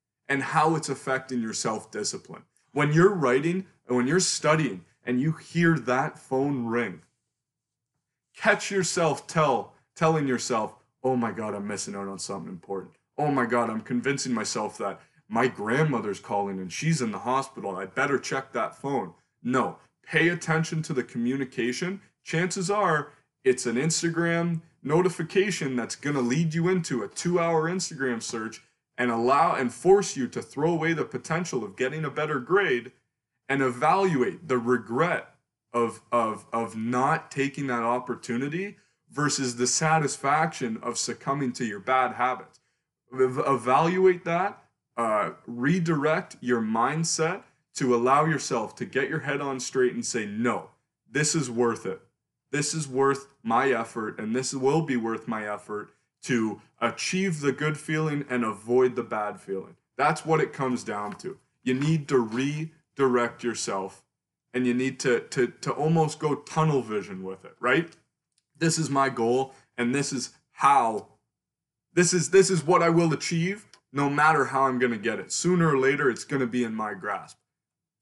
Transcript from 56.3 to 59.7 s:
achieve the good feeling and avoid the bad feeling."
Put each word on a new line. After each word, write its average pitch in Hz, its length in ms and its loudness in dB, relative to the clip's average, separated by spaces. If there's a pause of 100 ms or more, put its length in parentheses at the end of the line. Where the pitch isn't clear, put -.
achieve 165 580 -2
the 143 120 0
good 151 260 -4
feeling 156 520 -4
and 123 140 -2
avoid 113 520 2
the 113 80 -2
bad 104 360 -6
feeling." 95 360 -8 (220)